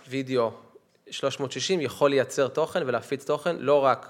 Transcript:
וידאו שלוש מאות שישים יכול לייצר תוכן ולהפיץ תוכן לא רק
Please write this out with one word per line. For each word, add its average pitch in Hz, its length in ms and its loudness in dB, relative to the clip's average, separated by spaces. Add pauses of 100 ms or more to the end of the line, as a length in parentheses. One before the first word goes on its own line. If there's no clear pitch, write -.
וידאו 127 420 -2 (600)
שלוש - 280 -4
מאות 139 120 -4
שישים 170 300 -2
יכול 143 280 2
לייצר 135 380 2
תוכן 156 380 -2
ולהפיץ 127 400 -4
תוכן 151 340 -2
לא 135 240 4
רק 127 260 2